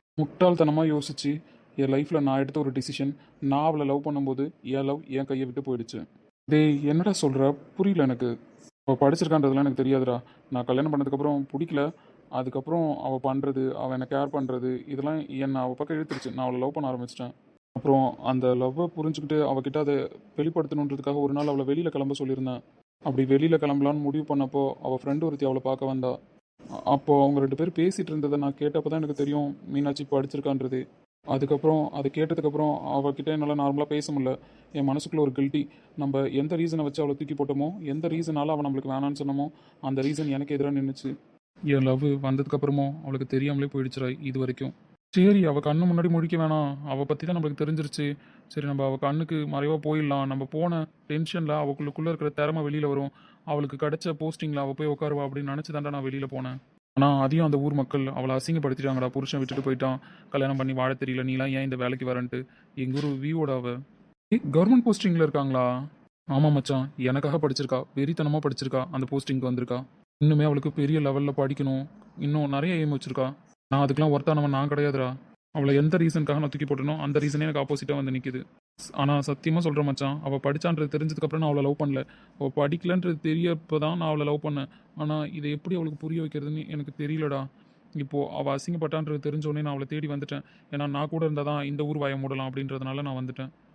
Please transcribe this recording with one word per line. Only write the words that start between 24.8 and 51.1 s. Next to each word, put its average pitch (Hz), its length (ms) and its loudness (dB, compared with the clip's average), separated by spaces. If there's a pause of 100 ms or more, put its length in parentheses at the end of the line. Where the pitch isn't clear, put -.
அவ 131 160 -2
ஃப்ரெண்டு 143 300 -2
ஒருத்தி 143 200 -2
அவளை 131 160 0
பார்க்க 131 280 -2
வந்தா. 127 200 -2 (500)
அ-, - 240 -12
அப்போ 143 360 4
அவங்க 139 220 4
ரெண்டு 135 160 0
பேரும் 170 180 -2
பேசிட்டு 165 360 2
இருந்ததை 147 260 0
நான் 139 200 -2
கேட்டப்போ 147 320 0
தான் 160 100 0
எனக்கு 147 200 -2
தெரியும் 143 280 0 (180)
மீனாட்சி 143 440 -2
படிச்சிருக்கான்றது. 135 720 0 (440)
அதுக்கப்புறம் 143 560 4 (120)
அதை 139 180 -2
கேட்டதுக்கப்புறம் 151 640 0 (220)
அவகிட்ட 139 360 0
என்னால 147 240 0
நார்மலா 143 320 2
பேச 147 240 -2
முடியல. 131 220 0 (400)
என் 139 160 0
மனசுக்குள்ள 147 360 0
ஒரு 135 120 0
கில்ட்டி. 139 260 0 (340)
நம்ம 139 240 0 (200)
எந்த 156 140 -2
ரீசனை 160 300 0
வச்சு 143 180 -2
அவளை 143 140 0
தூக்கி 147 200 -6
போட்டோமோ, 143 320 0 (160)
எந்த 151 220 -2
ரீசனால 156 480 -2
அவ 147 100 -2
நம்மளுக்கு 135 280 -4
வேணான்னு 139 280 -2
சொன்னோமோ, 139 260 -2 (340)
அந்த 135 200 -2
ரீசன் 143 340 -2
எனக்கு 143 220 -4
எதிரா 143 160 0
நின்னுச்சு. 135 380 -4 (460)
என் 139 300 2
லவ் 131 160 4 (180)
வந்ததுக்கப்புறமும் 139 800 0
அவளுக்கு 135 260 -6
தெரியாமலே 139 440 0
போயிடுச்சுடா 131 380 -2 (200)
இது 131 100 -4
வரைக்கும். 127 340 -2 (400)
சரி, 196 320 8
அவ 147 140 2
கண்ணு 151 280 2
முன்னாடி 170 240 4
முழிக்க 165 260 2
வேணாம், 156 340 2 (140)
அவ 139 200 -2
பத்தி 147 200 -2
தான் 175 120 0
நம்மளுக்கு 151 240 -2
தெரிஞ்சிருச்சு. 151 440 -2 (420)
சரி, 147 200 -6
நம்ம 139 180 0
அவ 135 120 0
கண்ணுக்கு 156 400 0 (100)
மறைவா 147 360 0
போயிடலாம். 147 440 0
நம்ம 135 160 -4 (120)
போன 170 260 0 (260)
டென்ஷன்ல 160 500 -2